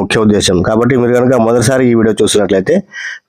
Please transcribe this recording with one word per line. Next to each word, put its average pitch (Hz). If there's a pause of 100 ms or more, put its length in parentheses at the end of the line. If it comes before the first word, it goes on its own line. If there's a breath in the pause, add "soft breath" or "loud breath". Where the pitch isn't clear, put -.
ముఖ్య 104
ఉద్దేశం. 101 (120)
కాబట్టి 117
మీరు 120
కనుక 123
మొదటిసారి 123
ఈ 120
వీడియో 110
చూస్తున్నట్లయితే 101 (520 loud breath)